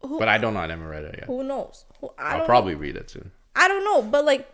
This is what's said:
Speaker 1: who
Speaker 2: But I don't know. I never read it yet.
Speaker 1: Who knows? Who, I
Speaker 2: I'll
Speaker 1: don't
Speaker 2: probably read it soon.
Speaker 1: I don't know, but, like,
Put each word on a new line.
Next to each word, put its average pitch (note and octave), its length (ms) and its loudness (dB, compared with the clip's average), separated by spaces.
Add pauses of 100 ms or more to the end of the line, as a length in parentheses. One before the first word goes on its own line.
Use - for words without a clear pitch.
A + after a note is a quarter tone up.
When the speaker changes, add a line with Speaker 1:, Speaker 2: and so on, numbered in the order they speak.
Speaker 1:
who C#4 160 -8
Speaker 2:
But - 120 0
I G#2+ 80 6
don't A2+ 160 0
know. F#2+ 80 -2
I D#2+ 60 -4
never E2 200 -8
read D#2 160 -8
it D3+ 160 -12
yet. - 80 -14
Speaker 1:
Who C4 160 -6
knows? C4+ 420 -8 (160)
Who, C#4 160 -12
I D3 140 -4
Speaker 2:
I'll - 80 0
Speaker 1:
don't D#4+ 80 -2
Speaker 2:
probably F2 280 4
read D2 200 -8
it - 140 -12
soon. - 220 -16 (240)
Speaker 1:
I F4+ 120 6
don't G4 160 0
know, G4 180 4
but, C#4+ 240 2
like, C#4 280 2